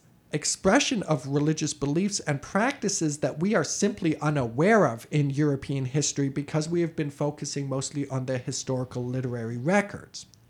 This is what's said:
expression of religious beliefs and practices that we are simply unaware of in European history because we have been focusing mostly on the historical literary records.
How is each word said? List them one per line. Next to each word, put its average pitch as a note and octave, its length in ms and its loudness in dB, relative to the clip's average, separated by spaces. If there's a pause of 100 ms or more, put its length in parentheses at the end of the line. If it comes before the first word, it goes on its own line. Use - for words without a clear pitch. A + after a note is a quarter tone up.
(340)
expression G3+ 680 2
of C#3+ 240 0
religious D3 460 2
beliefs F3 480 0
and C#3 200 -2
practices G3 800 0
that D3 200 -2
we G#3 160 2
are E3 80 4
simply F3+ 560 0
unaware D3+ 680 4
of A#2 260 -2
in C#3+ 180 2
European C#3 560 0
history C#3 420 0
because D3 400 -2
we E3+ 140 0
have E3 140 -2
been D3 140 -2
focusing C#3+ 600 -4
mostly C3+ 400 -4
on C3 160 -4
the C3 120 -2
historical B2+ 680 -4
literary A#2+ 520 -4
records. G3 680 -2 (240)